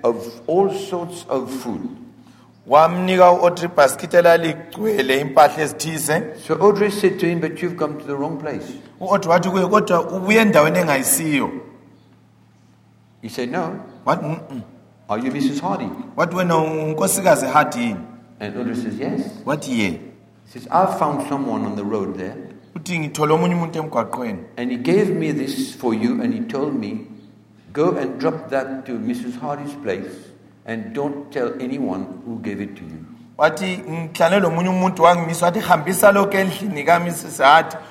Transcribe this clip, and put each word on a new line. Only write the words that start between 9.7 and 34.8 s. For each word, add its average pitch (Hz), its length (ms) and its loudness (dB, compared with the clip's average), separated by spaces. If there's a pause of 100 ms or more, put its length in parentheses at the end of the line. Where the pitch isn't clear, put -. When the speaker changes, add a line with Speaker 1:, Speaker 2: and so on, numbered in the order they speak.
Speaker 2:
ubuye 190 300 2
endaweni 165 380 6
engayisiyo." 143 720 0 (1700)
Speaker 1:
He 113 60 -12
said, 123 220 -6
"No." 170 300 -6 (240)
Speaker 2:
Wathi, 151 200 0
"Mm-mm." 151 380 -8 (460)
Speaker 1:
"Are 104 100 -2
you 127 140 -4
Missus 135 280 -2
Hardy?" 175 280 -4 (280)
Speaker 2:
Wathi, 170 200 0
"Wena 175 200 2
unkosikazi 156 880 0
Hardy 135 340 2
yini?" 110 200 -2 (400)
Speaker 1:
And 104 160 -8
Audrey 123 200 -6
says, 110 220 -6
"Yes." - 240 -4 (220)
Speaker 2:
Wathi, 135 340 -2
"Ye." 98 120 0
Speaker 1:
He 85 100 -8 (520)
says, - 180 -16
"I 180 160 4 (120)
found 147 300 -2
someone 120 360 -2
on 104 120 -4
the 101 80 -4
road 101 340 -2
there." 95 180 -8 (380)
Speaker 2:
Uthi, 175 240 -6
"Ngithole 151 340 0
omunye 175 220 2
umuntu 170 240 -4
emgwaqweni." 120 600 -4 (180)
Speaker 1:
And 123 160 -4
he 120 40 -4
gave 175 380 2
me 160 180 -2
this 131 420 -4
for 117 200 -2
you, 113 280 -2
and 113 120 -2
he 110 60 -6
told 139 340 -4
me, 110 320 -6 (680)
"Go 160 240 0
and - 220 -6
drop - 320 -4
that 135 360 -4
to 131 60 -8
Missus 120 440 -6
Hardy's 143 460 -8
place, 98 280 -6 (560)
and 110 280 -8
don't 143 380 -6
tell 123 280 -4
anyone 123 460 -6 (200)
who 113 160 -10
gave 101 180 -6
it 101 160 -8
to 92 80 -18
you." 80 200 -16 (340)
Speaker 2:
Wathi, 180 500 0
"Ngihlale 170 520 2
lo 175 100 2
munye 170 180 2
umuntu 185 340 2